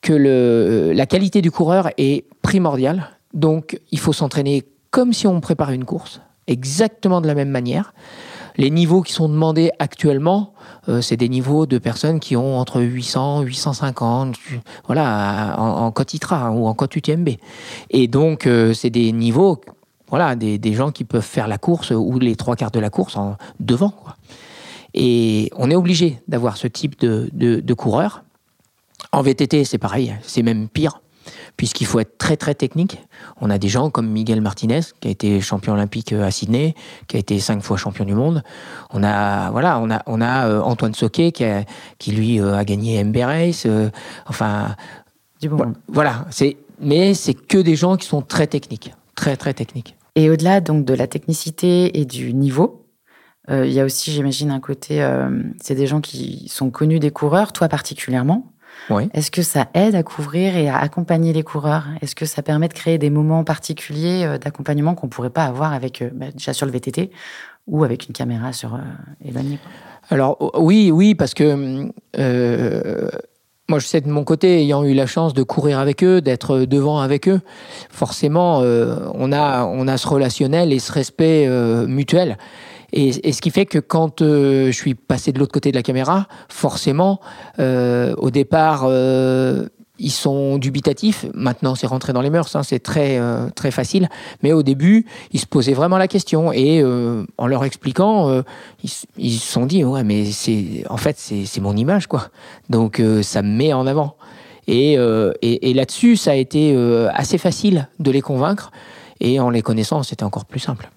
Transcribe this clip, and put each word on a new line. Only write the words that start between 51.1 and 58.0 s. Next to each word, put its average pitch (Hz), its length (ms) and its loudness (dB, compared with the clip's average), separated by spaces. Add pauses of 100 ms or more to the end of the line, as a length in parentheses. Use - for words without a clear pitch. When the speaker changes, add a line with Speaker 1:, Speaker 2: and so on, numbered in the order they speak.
Speaker 2:
et 147 60 0
du 123 280 -8
niveau, 135 540 0 (600)
euh, 135 160 0
il 131 80 -2
y 131 60 2
a 135 60 4
aussi, 135 260 -4
j'imagine, 143 400 -2
un 135 80 -4
côté, 143 420 -6
euh, 131 280 0 (300)
c'est - 140 -6
des 135 140 0
gens 151 140 0
qui 135 480 -10
sont 131 200 -4
connus 156 300 2
des 147 100 2
coureurs, 156 440 0
toi 170 140 0
particulièrement. 147 840 -2 (400)